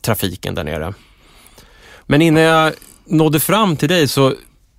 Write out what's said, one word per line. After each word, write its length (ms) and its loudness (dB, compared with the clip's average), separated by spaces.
trafiken 520 -6
där 100 -8
nere. 300 -8
Men 160 2
innan 200 4
jag 300 2
nådde 360 0
fram 360 0
till 120 -2
dig 200 2
så 260 0